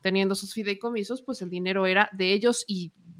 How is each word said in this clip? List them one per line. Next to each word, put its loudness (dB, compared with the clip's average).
teniendo 2
sus -8
fideicomisos, -4
pues -8
el -6
dinero 0
era 4
de 2
ellos 2
y -4